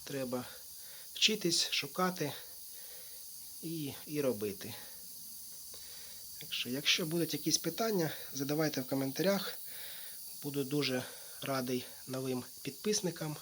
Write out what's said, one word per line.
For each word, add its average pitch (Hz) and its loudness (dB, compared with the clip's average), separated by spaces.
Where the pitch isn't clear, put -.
треба 127 -2
вчитись, - 4
шукати 180 2
і, 156 -2
і 147 2
робити. 107 2
Так - -8
що, - -2
якщо 151 4
будуть 160 2
якісь 151 4
питання, 175 4
задавайте 143 2
в 127 -2
коментарях. 156 2
Буду 143 2
дуже 131 4
радий 127 2
новим 131 0
підписникам 160 0